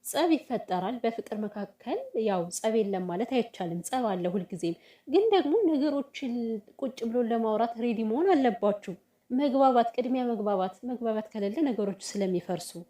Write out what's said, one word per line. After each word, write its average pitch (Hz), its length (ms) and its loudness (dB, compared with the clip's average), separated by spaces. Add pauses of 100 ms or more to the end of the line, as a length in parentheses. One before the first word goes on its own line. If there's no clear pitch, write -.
ጸብ 320 260 0
ይፈጠራል 220 680 -2
በፍቅር 226 400 -4
መካከል። 214 600 -6 (220)
ያው 196 300 0
ጸብ 220 240 -2
የለም 196 320 0
ማለት 180 240 -2
አይቻልም፣ 185 520 -2
ጸብ 254 240 -2
አለ 185 220 -2
ሁልጊዜም። 175 480 -4 (320)
ግን 359 220 4
ደግሞ 339 240 4 (100)
ነገሮችን 277 680 0 (440)
ቁጭ 254 260 -6
ብሎ 233 220 0
ለማውራት 226 520 0
ሬዲ 233 280 -2
መሆን 262 260 2
አለባችሁ። 208 640 2 (360)
መግባባት፣ 254 600 4
ቅድሚያ 254 360 -2
መግባባት። 202 480 0 (100)
መግባባት 226 440 -4
ከሌለ 208 340 -4
ነገሮች 202 400 -2
ስለሚፈርሱ 185 680 -4 (200)